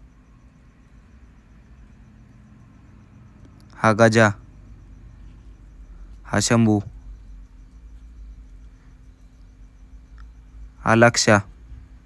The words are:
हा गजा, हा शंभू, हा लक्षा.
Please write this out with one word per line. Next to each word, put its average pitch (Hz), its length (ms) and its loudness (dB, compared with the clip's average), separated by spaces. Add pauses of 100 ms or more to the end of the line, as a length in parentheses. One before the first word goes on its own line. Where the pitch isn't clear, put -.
(3750)
हा 110 160 2
गजा, 113 360 4 (2000)
हा 104 160 -6
शंभू, 113 360 2 (4000)
हा 113 100 0
लक्षा. 117 440 4 (680)